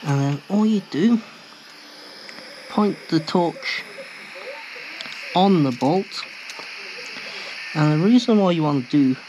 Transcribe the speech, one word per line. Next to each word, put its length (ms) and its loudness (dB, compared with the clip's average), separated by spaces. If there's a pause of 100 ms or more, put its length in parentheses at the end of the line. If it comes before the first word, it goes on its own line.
And 180 0
then 280 0
all 160 2
you 160 2 (100)
do, 280 4 (1500)
point 280 2 (120)
the 100 2
torch 640 -2 (1500)
on 280 6
the 80 2
bolt. 520 0 (1500)
And 260 4
the 60 2
reason 320 6
why 140 4
you 120 2
want 260 0
to 260 4
do 140 -16